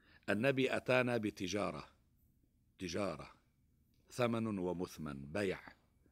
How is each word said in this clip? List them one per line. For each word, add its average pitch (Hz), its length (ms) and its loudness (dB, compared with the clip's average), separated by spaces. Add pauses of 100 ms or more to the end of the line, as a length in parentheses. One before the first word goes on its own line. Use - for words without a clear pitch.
(300)
النبي 120 460 2
أتانا 123 420 4
بتجارة، 95 680 -2 (920)
تجارة 87 520 -4 (800)
ثمن 113 480 0
ومثمن، 85 640 -4
بيع، 90 340 0 (520)